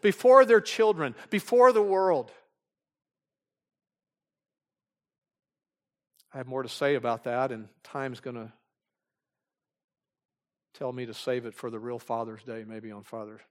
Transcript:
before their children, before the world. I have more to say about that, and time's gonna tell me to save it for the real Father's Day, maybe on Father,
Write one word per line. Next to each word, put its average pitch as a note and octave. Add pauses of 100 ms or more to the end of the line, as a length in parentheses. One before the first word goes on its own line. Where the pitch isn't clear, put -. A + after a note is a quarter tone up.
before B3+
their A3
children, E3+ (140)
before B3
the A3
world. F#3+ (4000)
I D3
have B2+
more C3
to A#2+
say C#3+
about A#2
that, B2+
and A2 (160)
time's C3+
gonna A2+ (2250)
tell B2+
me B2+
to A2
save B2
it A2
for B2
the A2+
real A#2+
Father's A2+
Day, A2+
maybe A2
on G2+
Father, A2